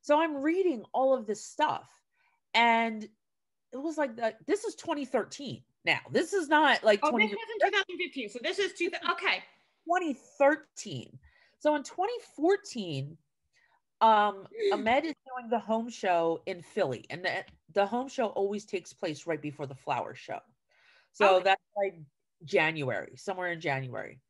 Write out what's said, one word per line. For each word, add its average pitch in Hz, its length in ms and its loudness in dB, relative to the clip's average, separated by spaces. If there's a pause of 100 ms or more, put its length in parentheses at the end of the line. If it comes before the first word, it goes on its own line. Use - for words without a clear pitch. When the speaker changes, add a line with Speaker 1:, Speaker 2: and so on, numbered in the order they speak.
Speaker 1:
So 294 180 4
I'm 302 220 0
reading 320 420 0 (100)
all 262 200 4
of 226 140 -2
this 202 180 -6
stuff, - 440 -4 (640)
and 226 500 2 (680)
it 247 60 -12
was 302 200 -6
like 247 200 -4
that, 220 300 -4
this 392 180 -2
is 415 100 -8
twenty 294 300 -6
thirteen. 226 580 -6 (220)
Now, 156 140 2 (100)
this 262 240 0
is 349 140 -2
not, 294 360 4
like, 208 200 6
Speaker 2:
Oh, 302 60 2
Speaker 1:
twenty - 180 2
Speaker 2:
this 403 100 -6
isn't 440 240 -6
two 381 100 4
thousand 370 260 0
fifteen, 277 320 -6
so 247 120 -12
this 359 180 -4
is 381 140 -2
two 349 160 -2
thou-, 339 240 -2
okay. 349 300 -2 (420)
Speaker 1:
twenty 330 280 0
thirteen. - 1040 -2 (400)
So 302 160 2
in 285 80 -4
twenty 453 340 -4 (180)
fourteen, 175 800 -2 (840)
um, 208 460 4 (120)
Speaker 2:
<gasps> 202 140 2
Speaker 1:
Ahmed 240 320 2
is 302 100 -6 (120)
doing 247 220 -10
the 226 100 0
home 226 300 -2
show 170 560 0
in 180 160 -8
Philly, 147 480 -4
and 170 160 -10
the, 180 180 -4 (300)
the 202 120 4
home 240 220 -4
show 240 200 -2
always 202 380 -4
takes - 280 -8
place 156 340 -8
right 156 140 -4
before 147 240 -8
the 135 100 -14
flower 127 400 -6
show. - 240 -10 (720)
So 190 260 6
Speaker 2:
Okay. 185 80 4
Speaker 1:
that's, 190 160 4 (140)
like, 196 200 -2 (500)
January, 143 720 0
somewhere 180 340 -6
in 165 80 -6
January. 135 600 -6 (100)